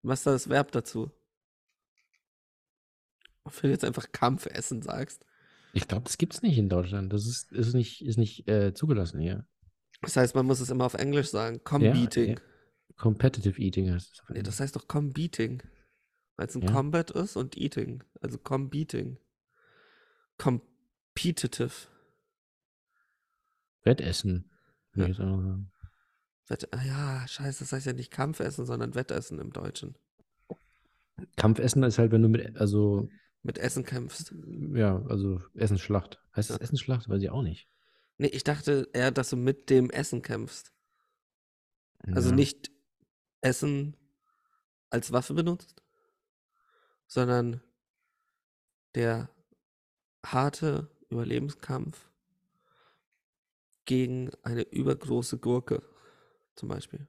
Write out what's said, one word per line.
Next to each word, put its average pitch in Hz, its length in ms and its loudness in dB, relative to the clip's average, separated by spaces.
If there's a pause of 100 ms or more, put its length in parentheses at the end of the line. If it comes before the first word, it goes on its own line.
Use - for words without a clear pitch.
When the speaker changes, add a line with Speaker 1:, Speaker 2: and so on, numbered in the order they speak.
Speaker 1:
Was 131 180 -2
ist - 60 -2
das 135 220 2
Verb 139 240 2
dazu? 117 380 -4 (2250)
Wenn - 260 0
du - 40 4
jetzt - 100 0
einfach - 280 -4
Kampfessen - 720 -2
sagst. - 420 -8 (480)
Speaker 2:
Ich - 160 0
glaub, 117 160 -2
das - 140 -6
gibt's - 240 0
nicht 165 160 6
in 101 100 4
Deutschland. 95 440 0
Das 104 140 0
ist, - 260 -6
ist 120 220 2
nicht, - 300 0
ist 117 140 0
nicht, - 300 0
äh, 101 260 4
zugelassen 98 460 0
hier. 90 260 -4 (540)
Speaker 1:
Das - 160 -4
heißt, 127 180 6
man 131 120 4
muss 131 140 2
es 127 100 -4
immer 127 140 2
auf 123 100 0
Englisch 143 340 0
sagen. 113 280 -2
Speaker 2:
Ja, - 80 -14
Speaker 1:
Combeating. 120 720 4
Speaker 2:
ja. - 40 -14 (560)
Competitive 107 640 2
Eating 95 320 0
heißt 87 200 -4
es - 80 -20
auf - 100 -20
Speaker 1:
Nee, - 120 -6
das 101 120 -6
Speaker 2:
Englisch. - 60 -8
Speaker 1:
heißt 135 160 -4
doch - 100 -10
Combeating. 139 760 -2 (720)
Weil's - 180 -6
ein 120 80 -2
Speaker 2:
Ja. 92 100 2
Speaker 1:
Combat 147 380 2
ist - 260 -4
und 131 200 -4
Eating. 127 480 -4 (160)
Also - 180 -8
Combeating. 135 800 -4 (1160)
Competitive. - 1500 -4 (1900)
Speaker 2:
Wettessen, 92 680 2 (420)
würd 98 60 -2
Speaker 1:
Ja. 95 60 4
Speaker 2:
ich 90 40 4 (100)
jetzt - 20 -8
auch 95 160 0
noch 92 60 0
sagen. 95 300 -4 (760)
Speaker 1:
Wett-, - 260 -6
ah 127 100 -4
ja, 135 440 -6
scheiße, 139 320 -8
das 131 120 -8
heißt 135 140 -6
ja 127 60 -2
nicht 123 180 -8
Kampfessen, 135 560 -4
sondern 120 280 -4
Wettessen - 460 -6
im - 120 -10
Deutschen. - 440 -10 (1400)
Speaker 2:
Kampfessen 117 460 4
ist 120 160 2
halt, 113 140 6
wenn 110 100 8
du 113 60 8
mit, 113 280 2
also 104 520 4 (340)
Speaker 1:
Mit - 160 -6
Essen 127 260 -2
kämpfst. 131 500 -8 (400)
Speaker 2:
ja, 101 320 4
also 98 340 0 (140)
Essensschlacht. 101 640 0 (160)
Heißt 107 140 -2
das 127 80 -4
Speaker 1:
Ja. - 40 -6
Speaker 2:
Essensschlacht? 127 460 -2
Weiß 101 140 0
ich 95 80 -2
auch 131 120 -2
nicht. 85 260 -6 (500)
Speaker 1:
Nee, 143 100 0
ich 131 160 -4
dachte 147 480 0
eher, 127 200 2
dass 127 180 -2
du 131 60 -2
mit 131 340 0
dem 127 200 8
Essen 127 320 -4
kämpfst. - 500 -8 (1400)
Also 123 180 4
Speaker 2:
Ja. 123 40 6
Speaker 1:
nicht - 360 2 (720)
Essen 143 560 0 (920)
als 117 220 -2
Waffe 127 220 0
benutzt, 170 480 -2 (1200)
sondern 123 560 0 (1300)
der 117 340 -2 (960)
harte 143 640 0 (200)
Überlebenskampf 131 1000 -4 (1700)
gegen 127 460 0 (120)
eine 117 200 -4
übergroße 131 760 -2
Gurke, 120 440 0 (720)
zum - 120 -12
Beispiel. - 400 -10